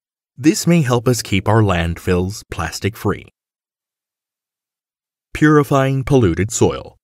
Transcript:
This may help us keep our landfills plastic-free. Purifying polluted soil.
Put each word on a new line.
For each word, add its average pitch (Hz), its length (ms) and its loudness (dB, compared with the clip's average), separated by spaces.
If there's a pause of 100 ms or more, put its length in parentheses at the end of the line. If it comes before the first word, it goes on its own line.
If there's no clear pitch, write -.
(360)
This 151 300 0
may 170 160 4
help 120 240 -2
us 123 160 0
keep - 240 -2
our 110 160 4
landfills 90 880 -2
plastic-free. - 800 -6 (2000)
Purifying 139 720 2
polluted 107 480 2
soil. - 540 -2